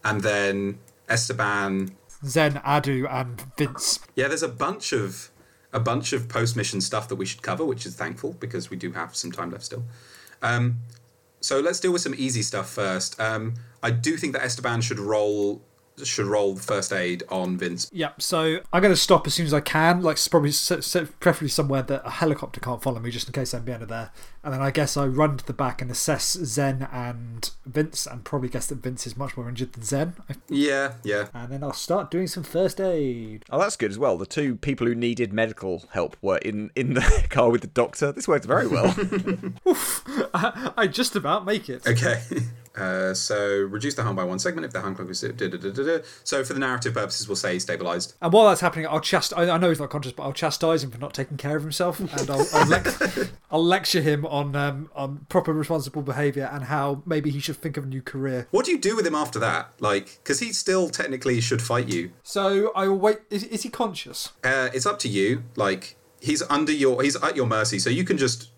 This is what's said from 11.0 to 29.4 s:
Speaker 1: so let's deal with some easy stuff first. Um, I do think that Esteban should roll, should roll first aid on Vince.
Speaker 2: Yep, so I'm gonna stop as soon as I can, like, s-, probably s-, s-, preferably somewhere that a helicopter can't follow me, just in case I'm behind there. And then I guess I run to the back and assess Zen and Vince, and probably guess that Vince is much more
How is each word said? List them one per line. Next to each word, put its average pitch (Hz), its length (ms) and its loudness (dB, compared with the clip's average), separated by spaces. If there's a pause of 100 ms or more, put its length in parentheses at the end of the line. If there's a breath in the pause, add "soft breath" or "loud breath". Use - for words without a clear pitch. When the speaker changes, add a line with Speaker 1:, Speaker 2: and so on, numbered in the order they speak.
Speaker 1:
so 139 180 0
let's 175 200 0
deal 180 140 2
with 175 80 2
some 135 160 -4
easy 127 240 0
stuff 98 280 -2
first. 95 500 -2
Um, 110 340 -2 (300 loud breath)
I 117 80 2
do 151 260 2
think 147 160 -2
that 135 80 -2
Esteban 120 400 -2
should 117 180 -2
roll, 104 600 2 (420)
should - 220 0
roll 101 300 2
first 95 360 -2
aid 90 380 0
on 92 280 0
Vince. 87 360 -4
Speaker 2:
Yep, 156 300 -4
so 160 360 2 (140)
I'm 180 80 4
gonna 190 140 8
stop - 320 6
as 143 80 0
soon 170 100 2
as 151 80 2
I 147 60 6
can, 170 420 4
like, 156 160 2
s-, - 100 0
probably 147 220 6
s-, - 220 0
s-, 156 240 -2 (240)
preferably 156 300 4
somewhere 139 340 2
that 135 220 -2
a 120 40 -6
helicopter 147 500 0
can't 120 220 -4
follow 123 180 0
me, 117 120 -4
just 117 160 -6
in 120 60 -12
case 131 200 -2
I'm 120 100 -4
behind 117 240 -6
there. 113 220 -8 (340 loud breath)
And 143 100 -4
then 131 80 -2
I 139 100 2
guess 143 260 2
I 143 80 2
run 139 320 4
to - 80 -8
the 131 80 -6
back - 280 -2
and 127 100 -4
assess - 400 0 (120)
Zen 135 480 0
and 120 580 -8 (160)
Vince, 151 420 -2
and 120 160 -12
probably 127 260 -4
guess 117 180 -4
that 131 120 -6
Vince 127 260 -6
is 113 100 -10
much 131 220 -8
more 120 100 -8